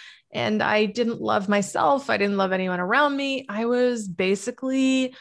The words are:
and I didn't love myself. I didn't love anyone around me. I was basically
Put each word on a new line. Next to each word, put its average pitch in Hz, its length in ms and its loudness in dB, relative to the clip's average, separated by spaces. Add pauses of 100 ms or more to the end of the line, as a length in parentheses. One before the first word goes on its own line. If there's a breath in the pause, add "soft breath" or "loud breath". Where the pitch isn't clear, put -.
(320 loud breath)
and 214 300 0
I 214 220 2
didn't 233 360 -2
love 214 280 0
myself. 262 600 2
I 214 80 2
didn't 202 200 0
love 190 160 0
anyone 185 260 -2
around 269 380 0
me. 269 320 -4
I 214 160 -4
was 247 420 0
basically 262 1160 0